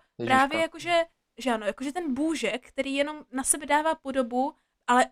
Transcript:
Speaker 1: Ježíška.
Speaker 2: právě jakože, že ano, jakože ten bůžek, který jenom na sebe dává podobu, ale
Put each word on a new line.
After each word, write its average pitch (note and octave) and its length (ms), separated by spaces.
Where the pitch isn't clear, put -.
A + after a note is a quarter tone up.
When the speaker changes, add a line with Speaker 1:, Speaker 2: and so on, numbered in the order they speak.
Speaker 1:
Ježíška. B3+ 200
Speaker 2:
právě C#4+ 240
jakože, E4 400
že A#3+ 140
ano, A3 140
jakože B3+ 260
ten E4 220
bůžek, C4 540
který C4+ 280
jenom D4 360
na C4 120
sebe D4+ 220
dává D4+ 300
podobu, B3+ 580
ale B3 240